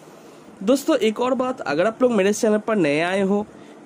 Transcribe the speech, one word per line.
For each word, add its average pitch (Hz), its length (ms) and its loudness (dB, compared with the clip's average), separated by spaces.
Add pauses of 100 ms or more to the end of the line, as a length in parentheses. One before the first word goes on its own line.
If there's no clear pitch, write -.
(640)
दोस्तों 269 340 2
एक 220 220 0
और 254 160 0
बात, 254 260 -4
अगर 156 260 0
आप 226 140 -4
लोग 247 100 4
मेरे 202 220 2
चैनल 214 260 0
पर 220 160 -4
नए 151 260 0
आए 185 200 0
हो, 202 260 -2 (380)